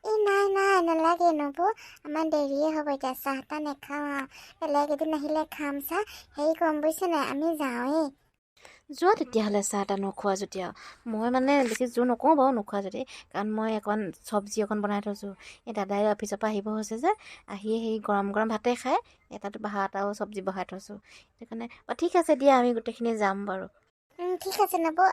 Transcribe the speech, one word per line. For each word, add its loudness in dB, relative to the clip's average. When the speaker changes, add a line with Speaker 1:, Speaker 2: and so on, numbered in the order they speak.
Speaker 1:
এই 0
নাই, 4
নাই, 4
নালাগে 4
নবৌ, 0
আমাৰ -2
দেৰিয়ে 2
হ'ব -2
এতিয়া, -2
চাহ -4
তাহ -6
নাখাওঁ -6
আৰু। -8
বেলেগ 2
এদিন -2
আহিলে 0
খাম -4
চাহ। -4
হেৰি 0
কৰিম 2
বুজিছে 0
নাই, 0
আমি -2
যাওঁৱেই। 0
Speaker 2:
যোৱা 2
তেতিয়াহ'লে, 0
চাহ -2
তাহ -2
নোখোৱা -2
যদি -6
আৰু। -6
মই -2
মানে 4
বেছি 2
জোৰ 2
নকৰোঁ 4
বাৰু 6
নোখোৱা -2
যদি, -8
কাৰণ -4
মই -2
অকণমান -2
চব্জি -2
অকণ 0
বনাই 0
থৈছোঁ। -8
এই -12
দাদাই 0
অফিচৰ -2
পৰা -2
আহিব -4
হৈছে -4
যে, 2
আহি -8
সেই -2
গৰম 0
গৰম 0
ভাতে 0
খায়, 0
এটাত -10
ভাত -2
আৰু 0
চব্জি -6
বহাই -4
থৈছোঁ। -14
সেইটো -20
কাৰণে, -10
অ, -8
ঠিক 0
আছে 4
দিয়া, 8
আমি 6
গোটেইখিনি -4
যাম 0
বাৰু। -6
Speaker 1:
উম, -4
ঠিক -8
আছে 2
নবৌ, 2